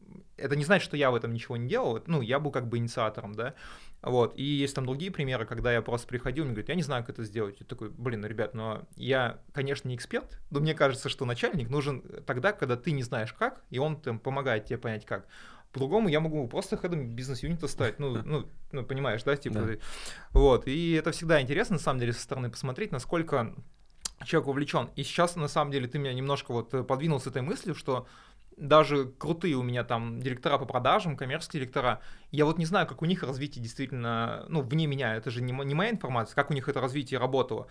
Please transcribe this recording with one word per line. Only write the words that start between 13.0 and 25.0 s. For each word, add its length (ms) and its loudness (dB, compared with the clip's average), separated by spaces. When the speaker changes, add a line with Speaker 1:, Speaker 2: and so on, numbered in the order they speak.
Speaker 1:
знаешь 320 -4
как, 380 -4
и 80 -2
он 200 0
там 200 -4
помогает 460 0
тебе 120 -4
понять 300 -6
как. 180 -6
По-другому 340 2
я 140 4
могу 260 0
просто 300 -2
хедом 320 -2
бизнес-юнита 580 -4
стать, 320 0
ну, 220 -2
Speaker 2:
<laughs> 40 -6
Speaker 1:
ну, 220 -2
ну, 140 -4
понимаешь, 380 -2
да, 120 2
типа, 240 -2
Speaker 2:
Да. 140 0
Speaker 1:
вот. 340 10
И 280 2
это 180 4
всегда 300 6
интересно, 340 2
на 60 2
самом 180 2
деле, 140 2
со 80 -6
стороны 280 -4
посмотреть, 420 -4
насколько 600 0
человек 240 2
вовлечен. 480 0
И 80 -4